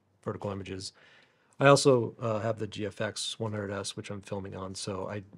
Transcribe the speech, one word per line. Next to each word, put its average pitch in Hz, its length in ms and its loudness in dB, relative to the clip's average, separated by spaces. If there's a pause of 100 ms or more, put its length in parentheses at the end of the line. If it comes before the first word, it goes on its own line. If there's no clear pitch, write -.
(220)
vertical 104 300 -4
images. 95 400 -8 (640)
I 131 80 6
also, 135 540 8
uh, 113 200 0
have 113 180 -2
the 110 100 -2
G 101 180 -6
F - 140 -8
X - 400 -4
one 110 120 -4
hundred 101 200 -4
S, 98 240 -6
which 104 140 -8
I'm 101 100 -6
filming 98 360 -8
on, 95 180 -8
so 95 340 -6
I 104 140 -6 (160)